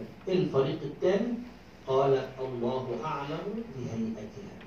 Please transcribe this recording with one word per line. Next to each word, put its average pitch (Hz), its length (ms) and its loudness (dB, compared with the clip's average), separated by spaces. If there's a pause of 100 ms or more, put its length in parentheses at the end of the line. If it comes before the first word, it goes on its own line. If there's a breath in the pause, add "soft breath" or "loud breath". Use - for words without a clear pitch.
(280)
الفريق 180 540 4
الثالث 214 560 2 (480)
قال: 135 420 4 (120)
الله 120 640 -2
أعلم 185 600 -4 (120)
بهيئتها، 113 760 -6 (140)